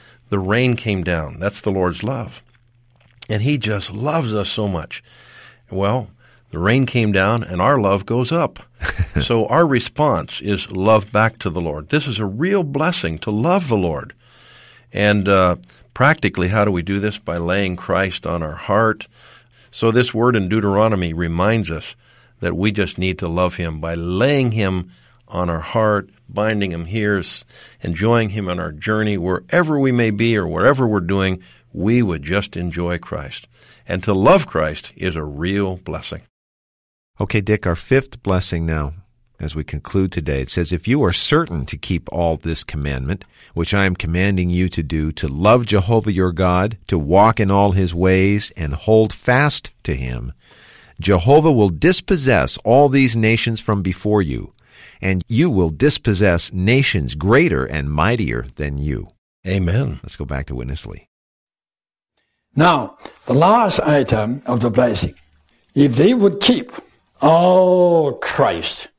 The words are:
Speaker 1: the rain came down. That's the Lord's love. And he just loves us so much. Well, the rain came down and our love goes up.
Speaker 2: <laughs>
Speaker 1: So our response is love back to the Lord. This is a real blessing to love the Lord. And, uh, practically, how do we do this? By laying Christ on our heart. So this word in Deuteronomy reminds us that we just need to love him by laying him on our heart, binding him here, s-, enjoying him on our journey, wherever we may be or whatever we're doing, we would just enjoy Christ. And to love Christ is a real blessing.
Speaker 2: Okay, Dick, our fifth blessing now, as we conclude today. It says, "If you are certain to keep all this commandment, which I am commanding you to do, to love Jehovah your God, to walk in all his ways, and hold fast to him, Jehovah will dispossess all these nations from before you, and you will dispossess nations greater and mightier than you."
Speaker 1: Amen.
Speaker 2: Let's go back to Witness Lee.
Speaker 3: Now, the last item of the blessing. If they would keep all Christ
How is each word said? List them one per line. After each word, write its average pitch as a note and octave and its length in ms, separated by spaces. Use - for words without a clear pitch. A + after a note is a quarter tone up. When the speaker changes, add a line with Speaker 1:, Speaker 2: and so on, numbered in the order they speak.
Speaker 1:
the G2 120
rain A#2+ 340
came G2+ 300
down. D#2+ 340
That's F#2+ 220
the G#2+ 100
Lord's F2+ 320
love. A#2+ 400
And G#2+ 140
he C#3+ 160
just G#2 340
loves B2 420
us G2+ 160
so G#2+ 160
much. F2 380
Well, G2 400
the D2+ 80
rain A2+ 260
came A#2 280
down G2+ 320
and F2+ 180
our C3 180
love G2 260
goes B2 260
up. E3 260
Speaker 2:
<laughs> - 400
Speaker 1:
So A2+ 260
our D#3+ 200
response C3 760
is F#2+ 320
love G2+ 400
back A2 280
to F#2 100
the E2 100
Lord. D#2 300
This D3 180
is G#2+ 100
a A2 60
real E3 380
blessing C#3 560
to - 120
love D#3 380
the A#2 80
Lord. E2 380
And, G2+ 360
uh, F#2 280
practically, C3+ 540
how G#2 160
do G#2 80
we F2+ 100
do G2 160
this? G#2 200
By E2+ 180
laying F2+ 400
Christ F#2 500
on E2 160
our D#2 120
heart. A2 540
So A2+ 200
this A#2+ 240
word A#2 220
in G2 120
Deuteronomy G2+ 640
reminds F2 580
us D#2 260
that F2 160
we G2+ 160
just G2 260
need F#2 200
to F2+ 100
love F2 280
him E2 240
by E2 140
laying A2+ 580
him F#2+ 380
on F2 220
our E2 100
heart, G#2 480
binding G#2 440
him E2 140
here, G#2 320
s-, - 260
enjoying G#2+ 480
him G2+ 180
on F2+ 100
our E2 140
journey, G#2+ 460
wherever D3 600
we C3+ 140
may A#2+ 180
be A2+ 260
or F#2 120
whatever A#2+ 380
we're G#2 140
doing, F#2+ 420
we A2 300
would E2+ 200
just F#2 340
enjoy F2 420
Christ. C#2+ 480
And G2 180
to G#2+ 100
love C#3 320
Christ D#2 500
is F2+ 200
a D#2 80
real F#2 520
blessing. D#2+ 460
Speaker 2:
Okay, G#2 220
Dick, G#2 240
our F2 100
fifth - 460
blessing F2+ 420
now, D#2 300
as D#2 160
we D#2 100
conclude F#2+ 460
today. D2 320
It B1+ 80
says, E2+ 220
"If F2 160
you C#3 140
are F#2 100
certain D3 540
to - 100
keep - 360
all E2+ 240
this E2 280
commandment, C#2+ 600
which E2+ 180
I G2+ 140
am F#2 80
commanding F2+ 560
you F2+ 200
to - 120
do, D#2 300
to - 160
love G#2 380
Jehovah G#2+ 460
your F#2 200
God, F2+ 440
to F#2 100
walk F#2+ 420
in G2 100
all G2+ 220
his F#2 220
ways, F#2+ 640
and D2+ 180
hold A2 380
fast C#3 580
to D#2+ 100
him, B1+ 380
Jehovah C3 540
will G#2+ 180
dispossess C3 960
all C3+ 240
these C3 280
nations A2+ 440
from G2+ 220
before G2+ 400
you, C#2 300
and F#2 280
you D3 220
will F#2 200
dispossess F#2 840
nations F#2 640
greater F#2+ 500
and C#2+ 260
mightier D2+ 560
than C#2+ 220
you." C#2+ 300
Speaker 1:
Amen. F#2+ 560
Speaker 2:
Let's - 140
go - 80
back C2+ 220
to C2+ 80
Witness B1 320
Lee. G1+ 200
Speaker 3:
Now, D3+ 400
the - 80
last F#3+ 460
item B2 640
of B2 140
the A#2 100
blessing. A2+ 440
If C#3 220
they F3+ 180
would G3+ 260
keep - 320
all F3 920
Christ - 720